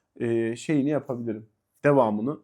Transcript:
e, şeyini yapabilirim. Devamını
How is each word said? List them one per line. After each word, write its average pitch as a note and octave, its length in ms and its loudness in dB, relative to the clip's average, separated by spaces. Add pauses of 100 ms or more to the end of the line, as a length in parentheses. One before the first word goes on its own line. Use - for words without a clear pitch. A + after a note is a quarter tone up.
(200)
e, A#2 360 0
şeyini C#3+ 340 0
yapabilirim. A#2 560 -6 (380)
Devamını B2+ 600 2